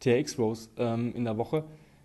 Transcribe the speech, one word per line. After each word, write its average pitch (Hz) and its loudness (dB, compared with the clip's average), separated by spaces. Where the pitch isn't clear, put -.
T 127 4
R 120 6
X 147 -4
Rows, 113 0
ähm, 117 0
in 120 -2
der 110 -2
Woche. 151 -2